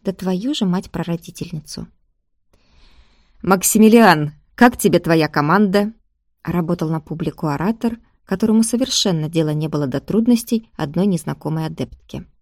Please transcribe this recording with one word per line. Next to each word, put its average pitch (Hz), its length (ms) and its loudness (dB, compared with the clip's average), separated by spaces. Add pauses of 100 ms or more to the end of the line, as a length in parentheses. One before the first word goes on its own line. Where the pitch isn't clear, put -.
Да 190 100 -6
твою 190 420 -4
же 233 100 -2
мать-прародительницу. 175 1200 -6 (1600)
«Максимилиан, 190 880 4 (220)
как 247 240 4
тебе 175 200 2
твоя 165 300 2
команда?» 196 640 2 (500)
Работал 170 460 -2
на 160 120 -4
публику 165 480 -6
оратор, 220 500 -4 (260)
которому 220 380 2
совершенно 220 680 0
дела 160 220 0
не 151 180 -2
было 147 180 -2
до 135 140 -4
трудностей 226 760 -4
одной 160 300 -4
незнакомой 160 600 -4
адептки. - 600 -12 (160)